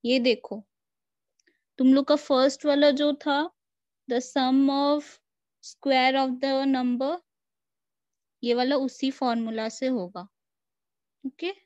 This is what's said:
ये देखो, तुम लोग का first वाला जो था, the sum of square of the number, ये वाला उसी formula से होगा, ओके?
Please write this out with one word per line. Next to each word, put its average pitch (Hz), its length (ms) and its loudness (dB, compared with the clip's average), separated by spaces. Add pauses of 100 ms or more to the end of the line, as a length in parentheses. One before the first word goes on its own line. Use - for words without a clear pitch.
ये 254 140 2
देखो, 220 440 -2 (1120)
तुम 262 160 6
लोग 277 140 2
का 294 80 4
first 277 500 0
वाला 294 260 4
जो 294 220 0
था, 294 400 -4 (580)
the 247 100 -2
sum 269 480 0
of 285 340 0 (600)
square 262 520 0
of 262 280 0
the 269 220 0
number, 262 560 -2 (1200)
ये 240 100 0
वाला 254 220 0
उसी 269 360 -4
formula 226 580 -4
से 262 180 -8
होगा, 196 400 -6 (1000)
ओके? 339 280 -8 (120)